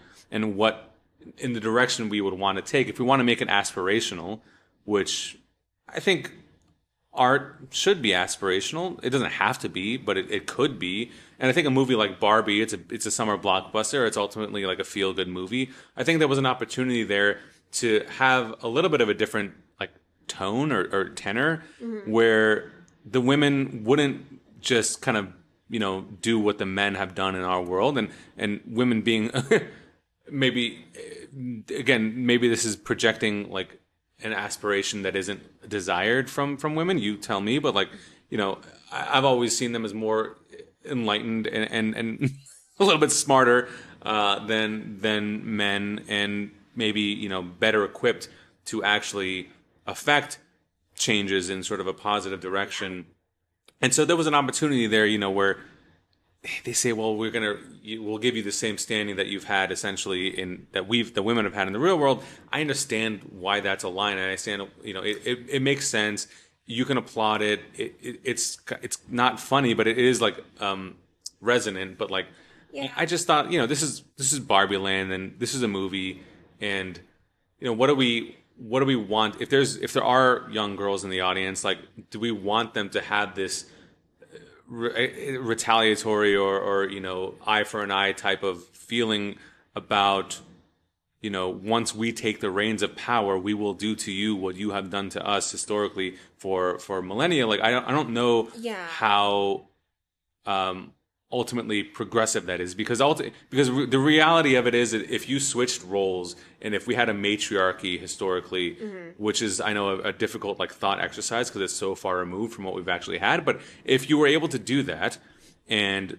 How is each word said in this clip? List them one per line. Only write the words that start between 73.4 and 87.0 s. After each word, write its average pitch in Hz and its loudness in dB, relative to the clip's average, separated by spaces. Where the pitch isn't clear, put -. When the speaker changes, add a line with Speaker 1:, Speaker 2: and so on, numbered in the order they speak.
Speaker 1:
you 175 2
know, 120 4
this 139 0
is, 135 -6
this 135 2
is 147 2
Barbie 98 4
Land, 95 0
and 95 -6
this 120 -4
is 127 -2
a 113 2
movie, 95 -4
and, 95 -4
you 139 -8
know, 120 0
what 120 4
do 143 6
we, 120 0
what 120 -2
do 139 4
we 135 4
want? 107 0
If 120 -8
there's, 139 4
if - -6
there 131 2
are 127 6
young 104 -4
girls 98 -2
in 98 -6
the 92 -2
audience, 92 -2
like, 95 0
do 107 -10
we 117 -2
want 107 0
them 101 -4
to 104 -2
have 104 -2
this 95 -6
re-, 117 -4
eh, 131 -2
retaliatory 110 4
or, 98 4
or, 98 0
you 98 -6